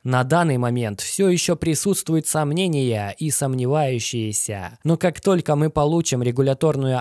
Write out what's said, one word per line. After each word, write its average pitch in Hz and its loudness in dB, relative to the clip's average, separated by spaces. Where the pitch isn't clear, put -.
На 127 4
данный 151 2
момент 120 -2
все - 0
еще 180 2
присутствуют 160 0
сомнения 143 0
и 156 -4
сомневающиеся. 123 -2
Но 165 2
как 170 0
только 175 2
мы 151 2
получим 151 0
регуляторную 135 0